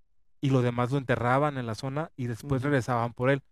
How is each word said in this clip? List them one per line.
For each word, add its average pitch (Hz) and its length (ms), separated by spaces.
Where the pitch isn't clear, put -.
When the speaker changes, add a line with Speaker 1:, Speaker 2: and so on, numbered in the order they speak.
Speaker 1:
y 139 100
lo 131 120
demás 120 280
lo 139 80
enterraban 131 600
en 123 80
la 113 80
zona 139 420
y 127 100
después 127 360
Speaker 2:
Ujú. 143 80
Speaker 1:
regresaban 120 420
por 123 180
él. 139 220